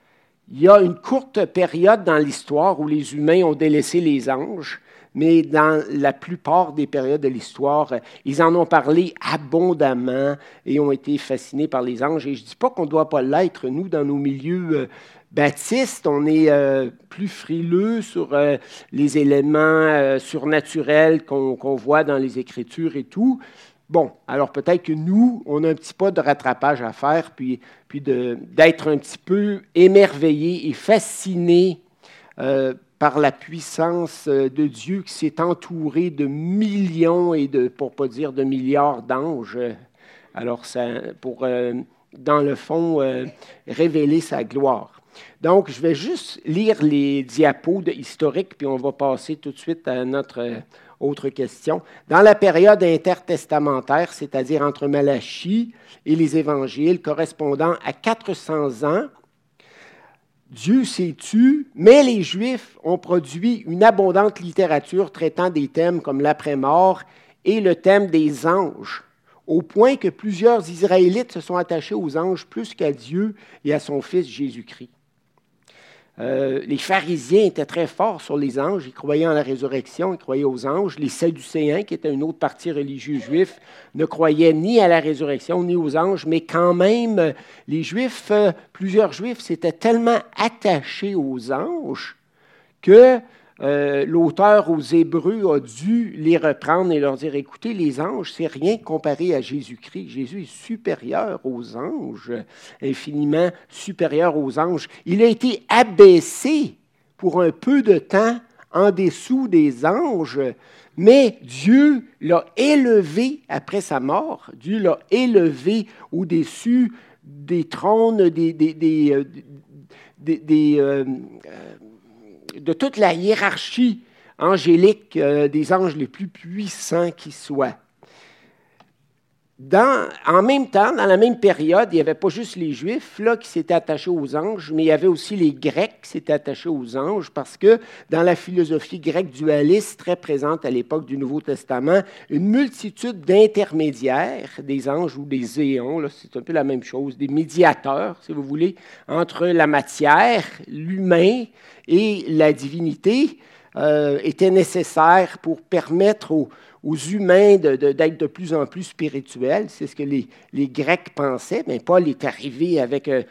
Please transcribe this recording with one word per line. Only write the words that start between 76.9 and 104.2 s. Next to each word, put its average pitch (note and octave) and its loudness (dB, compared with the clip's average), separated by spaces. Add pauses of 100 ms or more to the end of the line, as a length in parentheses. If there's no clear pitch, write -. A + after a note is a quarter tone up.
étaient D#3+ -4
très E3+ -4
forts F#3 -4
sur C#3+ -6
les C#3 -4
anges, D#3 -4
ils B2+ -18
croyaient D3 -2
en D#3+ 0
la D3 0
résurrection, C3+ -6
ils - -20
croyaient C#3 -6
aux B2+ -4
anges. E3 -4
Les C#3+ -4
sadducéens, D#3+ -2
qui G3+ -10
étaient D#3 -4
une C#3 -4
autre D#3+ -8
partie E3 -6
religieuse C#3 -8
juive, D#3+ -2 (400)
ne D3 -4
croyaient D#3+ 2
ni F#3+ 2
à G3 6
la E3+ 6
résurrection, D3+ -4
ni F3 -2
aux D3+ -2
anges, F3 -2
mais D#3+ 0
quand E3+ 0
même, G#3+ 2
euh, D#3+ 0 (340)
les D#3 -4
Juifs, A#3 -6
euh, G#3 4 (220)
plusieurs F#3+ 0
Juifs A3+ -10
s'étaient E3 -4
tellement A#3 2 (180)
attachés G3+ -2
aux C3+ -4
anges G#3+ -8 (640)
que, A#3+ 8 (400)
euh, C#3+ -2
l'auteur E3+ 4
aux E3 0
Hébreux E3 0
a D3 2
dû E3 -4
les D#3 2
reprendre D#3 0
et D#3 0
leur C#3 -2
dire, « C#3 -8
Écoutez, C#3+ -8
les D3+ -4
anges, F#3+ -8
c'est E3 -6
rien D#3+ -2
comparé D#3 -4
à C3+ -2
Jésus-Christ. C3 -14
Jésus C3+ -10
est C3+ -16
supérieur F#3+ -6
aux A#2 -10
anges, B2+ -10 (520)
infiniment D3 -2 (180)
supérieur E3 -2